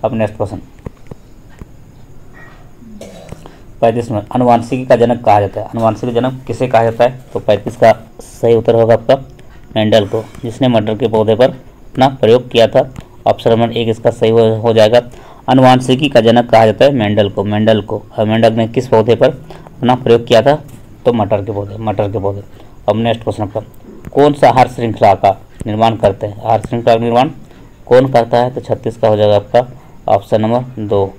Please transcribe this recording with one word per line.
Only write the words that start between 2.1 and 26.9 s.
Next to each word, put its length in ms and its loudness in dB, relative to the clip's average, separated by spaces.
पैंतीस 300 -2
में, 100 -4
आनुवांशिकी 500 0
का 100 4
जनक 300 0
कहा 140 4
जाता 220 -4
है, 60 -10
आनुवांशिक 460 -2
जनक 340 -4
किसे 200 -4
कहा 160 2
जाता 200 0
है? 160 -2
तो 60 -4
पैंतीस 380 -4
का 160 6
सही 340 -2
उत्तर 200 0
होगा 180 2
आपका 220 0
मेंडल 300 2
को, 200 -6
जिसने 240 -4
मटर 300 0
के 100 -4
पौधे 280 0
पर 140 4
अपना 580 -4
प्रयोग 420 2
किया 180 2
था। 260 0
ऑप्शन 220 -2
नंबर 220 0
एक 180 -4
इसका 200 -2
सही 200 -2
हो, 260 2
हो 180 -2
जाएगा। 280 4
अनुवांशिकी 600 4
का 120 4
जनक 280 2
कहा 160 6
जाता 200 2
है 60 6
मेंडल 380 2
को, 140 -6
मेंडल 380 0
को। 200 -8
और 80 0
मेंडल 280 2
ने 140 -2
किस 200 -6
पौधे 280 2
पर 120 2
अपना 680 -4
प्रयोग 320 0
किया 140 4
था? 140 2
तो 80 0
मटर 320 -2
के 60 -10
पौधे, 260 -8
मटर 340 -4
के 80 -6
पौधे। 240 -6
अब 60 2
नेक्स्ट 280 -2
question 200 -6
आपका, 160 -8
कौन 200 4
सा 160 4
आहार 180 2
श्रृंखला 460 0
का 180 0
निर्माण 280 0
करते 320 -6
हैं? 140 -12
आहार 200 -2
श्रृंखला 340 -2